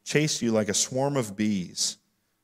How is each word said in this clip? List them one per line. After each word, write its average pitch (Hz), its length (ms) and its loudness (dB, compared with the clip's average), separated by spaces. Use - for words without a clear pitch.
chased 151 360 2
you 117 120 0
like 107 160 2
a 98 60 0
swarm 139 420 0
of 104 200 -2
bees. 104 600 -2